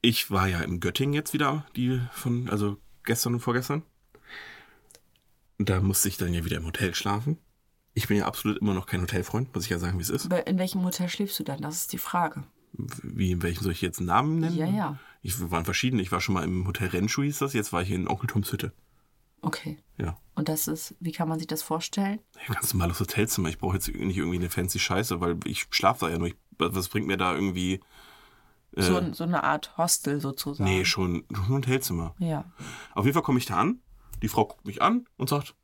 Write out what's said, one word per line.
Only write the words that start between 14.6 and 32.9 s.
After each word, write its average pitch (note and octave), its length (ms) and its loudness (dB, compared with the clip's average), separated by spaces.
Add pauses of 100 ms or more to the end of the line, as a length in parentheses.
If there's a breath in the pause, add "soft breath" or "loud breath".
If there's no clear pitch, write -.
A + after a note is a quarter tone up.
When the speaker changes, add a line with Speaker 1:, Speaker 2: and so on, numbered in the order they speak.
Speaker 2:
ja. F3 320 0 (220 loud breath)
Speaker 1:
Ich F2+ 300 -4
war F2 80 2
in E2+ 80 0
verschiedenen. A#2 360 2
Ich F2+ 80 -4
war F2+ 100 2
schon - 140 0
mal F2+ 80 2
im F2+ 240 0
Hotel F#2 220 -2
Renschuh, G#2 340 0
hieß C#3+ 160 0
das. C#3 140 0
Jetzt A2 200 0
war F2 100 0
ich F#2+ 80 -2
in F2+ 180 0
Onkel - 200 -2
Toms - 220 0
Hütte. - 220 -4 (680)
Speaker 2:
Okay. D3+ 360 -4 (200)
Speaker 1:
Ja. E2 180 -4 (180)
Speaker 2:
Und - 140 0
das D#3 200 -2
ist, - 320 -6
wie E3+ 120 -4
kann D#3+ 160 -2
man D#3+ 100 0
sich D#3 80 -6
das D#3 160 -4
vorstellen? G3 580 -2 (280)
Speaker 1:
Ja, B2 60 -2
ganz - 180 -2
normales F2 260 2
Hotelzimmer. G2 520 0
Ich - 80 -6
brauche F#2+ 160 0
jetzt - 140 -2
nicht F2+ 280 -2
irgendwie F2 220 0
eine F2+ 100 0
fancy F2+ 300 -2
Scheiße, F#2 420 0
weil E2+ 240 0
ich - 260 -4
schlaf G2 280 4
da E2 100 0
ja E2+ 100 0
nur. E2+ 100 0
Ich, - 80 -6 (220)
was F2+ 300 0
bringt G#2 180 0
mir F#2+ 120 0
da F2+ 160 2
irgendwie, F#2 460 0 (960 loud breath)
äh, - 80 0
Speaker 2:
So F3+ 140 6
ein, F3 160 0
so E3+ 120 -4
eine E3 200 2
Art D3 320 -2
Hostel D3 440 2
sozusagen. C#3 480 -2
Speaker 1:
Nee, F#2 180 4
schon, F2+ 440 0
schon G2 140 -2
ein A#2+ 120 2
Hotelzimmer. B2 600 0
Speaker 2:
Ja. D#3+ 320 -2 (440 loud breath)